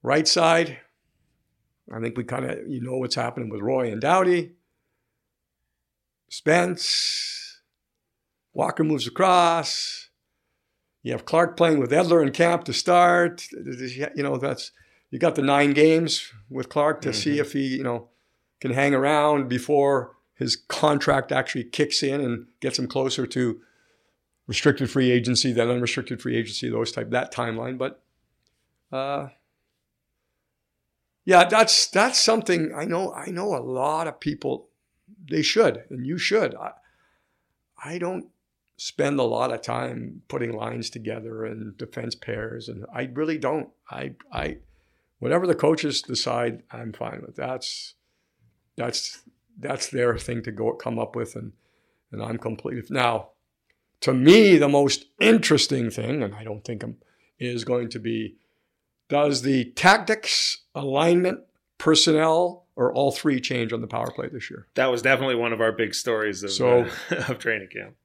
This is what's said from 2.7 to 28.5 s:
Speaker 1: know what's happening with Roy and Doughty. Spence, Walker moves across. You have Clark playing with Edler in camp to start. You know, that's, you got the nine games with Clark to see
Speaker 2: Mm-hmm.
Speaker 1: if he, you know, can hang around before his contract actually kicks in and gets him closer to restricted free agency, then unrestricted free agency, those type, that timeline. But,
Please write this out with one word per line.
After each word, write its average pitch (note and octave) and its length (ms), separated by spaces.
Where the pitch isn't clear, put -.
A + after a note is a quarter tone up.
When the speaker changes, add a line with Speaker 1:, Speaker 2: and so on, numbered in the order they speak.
Speaker 1:
know B2+ 160
what's B2+ 180
happening A#2 360
with G#2+ 100
Roy B2 320
and A2 80
Doughty. F3 520
Spence, - 1300
Walker D#3 320
moves D3 220
across. F3 1040
You A#2+ 100
have A#2 120
Clark E3+ 320
playing E3 220
with B2 120
Edler E3 320
in C#3 100
camp E3+ 320
to B2+ 80
start. F3 800
You C3 680
know, C#3 140
that's, C#3 360
you - 80
got D#3 180
the D3 60
nine C#3+ 300
games D#3+ 580
with C3 180
Clark D3+ 340
to C3+ 100
see A2 200
Speaker 2:
Mm-hmm. D3 80
Speaker 1:
if C#3+ 120
he, C#3 140
you C3+ 60
know, A#2+ 260
can B2+ 120
hang C#3 220
around C#3+ 540
before C#3 680
his B2+ 220
contract C#3+ 760
actually C3 320
kicks - 380
in C#3 180
and A#2+ 260
gets C3 180
him B2+ 100
closer C3 380
to B2 340
restricted C3+ 440
free B2+ 200
agency, B2 420
then A#2 180
unrestricted B2 500
free A#2+ 160
agency, A2+ 320
those A#2 240
type, A2+ 180
that B2 220
timeline. A#2+ 460
But, B2+ 240